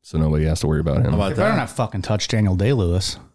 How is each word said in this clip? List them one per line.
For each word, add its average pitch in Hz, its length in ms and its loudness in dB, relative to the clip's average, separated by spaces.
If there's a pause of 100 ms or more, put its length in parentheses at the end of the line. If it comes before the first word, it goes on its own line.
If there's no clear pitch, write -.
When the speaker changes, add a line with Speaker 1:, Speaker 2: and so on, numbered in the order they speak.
Speaker 1:
So - 160 -6
nobody 78 260 2
has 80 160 0
to - 80 0
worry 78 100 2
about 76 200 0
him. - 120 2
Speaker 2:
How 76 60 2
about 98 140 0
Speaker 3:
They - 80 -4
better 214 120 2
Speaker 2:
that? 214 60 0
Speaker 3:
not 127 140 -2
fucking 107 320 -4
touch - 260 -2
Daniel 104 260 2
Day-Lewis. 95 640 0 (160)